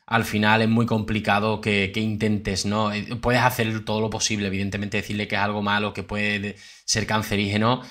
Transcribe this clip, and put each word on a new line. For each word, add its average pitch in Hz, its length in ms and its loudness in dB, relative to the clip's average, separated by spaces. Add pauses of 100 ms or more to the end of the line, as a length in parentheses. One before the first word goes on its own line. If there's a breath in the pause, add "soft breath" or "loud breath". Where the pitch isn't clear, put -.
al 113 200 4
final 107 380 4
es 110 60 4
muy 113 160 6
complicado 107 760 0
que, 101 340 0
que 110 60 -2
intentes, 107 640 -2
¿no? 104 260 0
Eh, 104 140 -6 (140)
puedes 120 200 2
hacer 110 440 0
todo 107 160 -2
lo 110 100 -2
posible, 104 380 -2
evidentemente 101 480 -4
decirle 104 320 -4
que 107 80 -2
es 98 60 0
algo 104 200 -2
malo, 101 300 0
que 101 100 -8
puede 104 380 -2
de-, 101 160 -6 (280 loud breath)
ser 104 220 -2
cancerígeno, 107 840 2